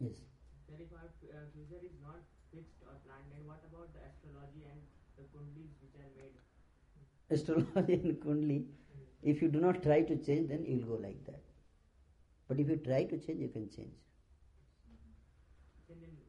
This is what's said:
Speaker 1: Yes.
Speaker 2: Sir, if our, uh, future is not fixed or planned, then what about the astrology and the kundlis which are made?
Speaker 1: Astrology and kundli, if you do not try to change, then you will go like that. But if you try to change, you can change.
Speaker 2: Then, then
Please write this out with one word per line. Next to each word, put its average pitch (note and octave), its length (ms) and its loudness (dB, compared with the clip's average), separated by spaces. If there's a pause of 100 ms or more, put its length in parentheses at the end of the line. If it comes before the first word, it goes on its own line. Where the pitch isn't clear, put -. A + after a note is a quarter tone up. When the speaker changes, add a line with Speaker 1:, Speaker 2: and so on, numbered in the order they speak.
Speaker 1:
Yes. A#2 160 -4 (520)
Speaker 2:
Sir, D3+ 100 -18
if E3+ 140 -16
our, E3 160 -18
uh, D3+ 440 -18
future D3+ 320 -16
is F3+ 80 -14 (100)
not D#3 180 -16 (320)
fixed D#3+ 340 -18
or C#3+ 80 -20 (120)
planned, C#3 260 -18
then D3 140 -14
what D#3 220 -16
about E3 240 -16
the - 160 -16
astrology C#3+ 640 -16
and D3 100 -14 (360)
the C#3 80 -18 (100)
kundlis D3 360 -14 (120)
which C3+ 180 -20
are C#3 160 -18
made? C3+ 200 -18 (960)
Speaker 1:
Astrology E3 640 4
and E3 260 2
kundli, D3 440 2 (580)
if D3 200 4
you D#3+ 60 6
do D3+ 120 4
not F3+ 220 6
try D3+ 200 8
to D#3+ 140 2
change, C#3+ 320 4
then D#3 160 -2
you C3 140 2
will A2+ 180 -2
go G2 60 -2
like G2 240 -8
that. - 160 -14 (1080)
But C3 80 2
if D3 80 4
you D#3 100 4
try C3 280 4
to - 120 -2
change, D3+ 240 -4
you C3 80 -2
can A2 200 -6
change. - 260 -12 (1900)
Speaker 2:
Then, E3+ 140 -16
then D#3+ 120 -18 (140)